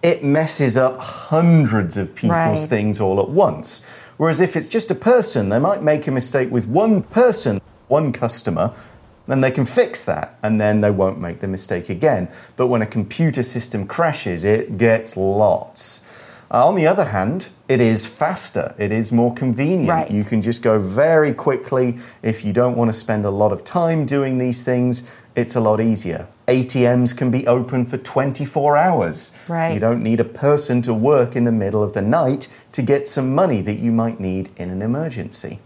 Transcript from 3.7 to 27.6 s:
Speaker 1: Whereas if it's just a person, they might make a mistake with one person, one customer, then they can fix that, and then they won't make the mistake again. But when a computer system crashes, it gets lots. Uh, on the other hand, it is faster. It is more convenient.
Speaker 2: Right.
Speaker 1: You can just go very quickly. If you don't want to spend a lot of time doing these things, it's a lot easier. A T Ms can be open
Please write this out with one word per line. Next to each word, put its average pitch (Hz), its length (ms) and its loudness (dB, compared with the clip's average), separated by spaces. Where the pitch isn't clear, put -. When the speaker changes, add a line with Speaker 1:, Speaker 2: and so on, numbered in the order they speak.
Speaker 1:
Whereas 160 240 0
if 180 160 2
it's - 140 -4
just 220 200 -2
a 180 60 0
person, 170 540 2
they 110 100 2
might 180 240 0
make 151 240 2
a 143 40 -2
mistake 131 380 -2
with 113 200 -2
one 202 320 4
person, 185 580 2
one 143 240 2
customer, 104 580 -2
then 135 140 0
they 131 100 2
can 131 140 0
fix - 400 -2
that, - 360 -6
and 107 180 0
then 107 200 2
they 104 100 4
won't 95 300 0
make 87 220 -10
the 98 80 -6
mistake 92 400 -6
again. 95 400 0
But 127 120 0
when 120 140 2
a 107 40 -2
computer 117 580 -2
system 117 420 -6
crashes, 98 600 -4
it 107 320 0
gets 113 400 2
lots. 98 840 0
Uh, 120 160 4
on 190 100 2
the 160 120 2
other 185 160 2
hand, 107 460 -4
it 127 120 2
is 113 280 2
faster. - 720 -4
It 101 120 -2
is 110 200 -2
more 120 220 2
convenient. 139 560 0
Speaker 2:
Right. 160 200 0
Speaker 1:
You 104 140 0
can 110 180 0
just 117 220 -4
go 110 160 4
very 143 540 4
quickly. 127 640 -2
If 110 200 -2
you 101 100 -2
don't 123 220 2
want 117 140 2
to 110 80 -2
spend 107 280 -2
a 101 40 0
lot 101 220 2
of - 120 -6
time 165 420 0
doing 135 340 0
these 123 220 -2
things, 123 420 0
it's 120 200 -2
a 127 40 2
lot 107 200 2
easier. 107 480 -2
A 127 160 4
T 123 240 2
Ms 123 260 2
can 127 160 -2
be 131 160 -2
open 123 400 0